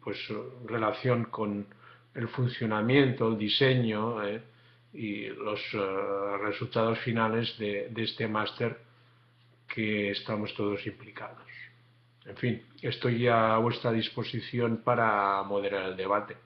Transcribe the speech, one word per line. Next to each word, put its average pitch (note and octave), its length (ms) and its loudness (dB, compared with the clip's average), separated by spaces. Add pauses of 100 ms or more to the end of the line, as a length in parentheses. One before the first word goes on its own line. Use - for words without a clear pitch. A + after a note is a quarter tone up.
pues, G#2 160 -6 (460)
relación A2+ 600 0
con G#2 400 -4 (480)
el A#2 140 -4
funcionamiento, B2 1000 4
el A2 100 2
diseño, A2 880 2
¿eh? G#2+ 180 -4 (500)
y G#2+ 360 -6
los, G#2+ 320 -6 (140)
eh, G2 680 -2
resultados A2+ 580 0
finales A2+ 580 0
de, G#2 320 -2
de A2+ 120 -4
este A2 240 -4
máster G#2+ 540 -2 (920)
que G#2+ 380 0
estamos G#2 440 -4
todos G#2 320 -2
implicados. - 600 -14 (760)
En G2+ 120 -14
fin, A#2+ 260 0 (200)
estoy A#2+ 460 2
a A2+ 300 6
vuestra A#2+ 340 2
disposición A2+ 840 -2
para G#2 640 4
moderar G2 480 -2
el F#2 60 -8
debate. G2+ 500 -2